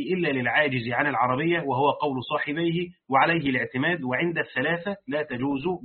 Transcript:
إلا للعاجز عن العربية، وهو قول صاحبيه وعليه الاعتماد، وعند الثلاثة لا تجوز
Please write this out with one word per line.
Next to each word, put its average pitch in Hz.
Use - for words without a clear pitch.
إلا 175
للعاجز 127
عن 139
العربية، 131
وهو 139
قول 139
صاحبيه 170
وعليه 143
الاعتماد، 131
وعند 151
الثلاثة 165
لا 147
تجوز 135